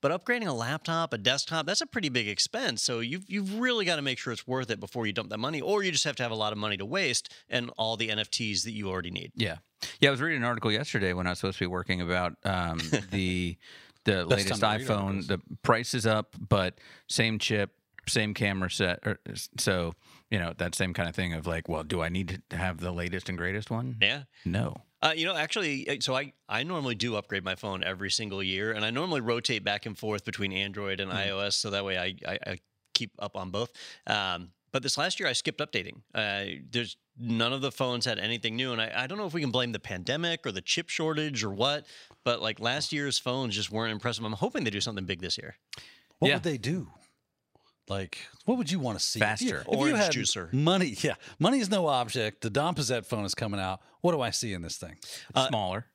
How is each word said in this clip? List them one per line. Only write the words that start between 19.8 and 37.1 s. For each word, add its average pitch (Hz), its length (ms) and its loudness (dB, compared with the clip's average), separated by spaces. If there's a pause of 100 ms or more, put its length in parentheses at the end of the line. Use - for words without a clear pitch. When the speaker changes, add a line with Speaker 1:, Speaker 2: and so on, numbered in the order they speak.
Speaker 2:
you 107 80 2
know, 85 180 -2
that 87 160 0
same 90 200 0
kind 85 140 0
of 82 60 -6
thing 90 200 0
of 80 120 -4
like, 82 220 -2
"Well, 78 160 -2
do 85 180 -2
I 82 60 0
need 92 420 -2
to 92 60 -6
have 90 240 -2
the 90 100 -2
latest 87 380 -4
and 92 100 -4
greatest 98 320 -4
one?" 120 300 -4
Speaker 1:
Yeah. 120 220 2 (220)
Speaker 2:
No. - 380 0 (220)
Speaker 1:
Uh, 156 120 4
you 160 100 2
know, 185 80 0
actually, 156 540 0
uh, 143 100 0
so 135 160 0
I, 139 180 -2 (160)
I 107 140 0
normally 147 320 -2
do 113 220 0
upgrade 98 280 -2
my 92 120 0
phone 95 260 -4
every 95 260 -2
single 98 320 -2
year, 95 300 0
and 107 140 0
I 110 60 2
normally 147 300 0
rotate 117 440 0
back 104 200 0
and 107 140 -6
forth 107 260 -2
between 98 280 -4
Android 98 480 -2
and 95 100 -2
Speaker 2:
Mm-hmm. 90 80 0
Speaker 1:
I 98 120 0
O 98 100 -2
S, 101 160 0
so 107 140 -2
that 98 140 0
way 95 140 0
I, 92 160 -2 (100)
I, 92 220 -4
I 95 120 -6 (360)
keep 113 240 2
up 104 180 -6
on 92 140 -6
both. 104 220 -2 (340)
Um, 92 440 0 (200)
but 131 140 -2
this 131 120 0
last 175 220 0
year, 175 100 0
I 127 40 0
skipped - 280 -2
updating. 98 420 -4 (120)
Uh, 101 460 -2 (100)
there's, 120 260 -2 (220)